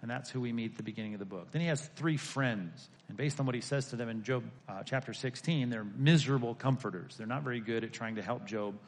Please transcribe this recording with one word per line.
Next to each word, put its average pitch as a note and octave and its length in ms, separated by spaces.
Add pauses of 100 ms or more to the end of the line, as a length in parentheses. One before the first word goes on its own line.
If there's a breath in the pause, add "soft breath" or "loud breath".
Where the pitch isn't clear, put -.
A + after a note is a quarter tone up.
and A#2 80
that's B2 200
who C3 100
we A#2+ 140
meet A2+ 180
at - 60
the A2 60
beginning G#2+ 300
of G#2 60
the G2 60
book. F#2+ 260
Then D#3 100
he E3+ 60
has D3 180 (100)
three D#3 220
friends, A2+ 720 (220)
and G#2 80
based C#3+ 220
on C#3 60
what B2+ 100
he A#2+ 60
says C#3 260
to - 80
them A#2 140
in A2+ 140
Job, B2 200 (260)
uh, G2 140
chapter B2+ 300
sixteen, C3 560
they're A2+ 140
miserable B2+ 720
comforters. A2+ 600
They're A2 100
not C3+ 160
very B2 160
good A2+ 240
at A2+ 80
trying A2+ 240
to G#2+ 60
help G#2 240
Job G#2 300 (120)